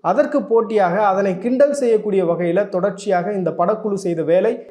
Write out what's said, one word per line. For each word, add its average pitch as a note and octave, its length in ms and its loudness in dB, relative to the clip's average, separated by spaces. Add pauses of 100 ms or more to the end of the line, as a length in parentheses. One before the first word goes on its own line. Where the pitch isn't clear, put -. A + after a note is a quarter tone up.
அதற்கு C4 420 0
போட்டியாக G#3 640 2
அதனை F#3+ 300 0
கிண்டல் C4 360 2
செய்யக்கூடிய G#3 520 0
வகையில F3 440 0
தொடர்ச்சியாக F#3+ 640 -2
இந்த F3 180 -2
படக்குழு G#3 420 -2
செய்த F3 280 -4
வேலை F#3 500 0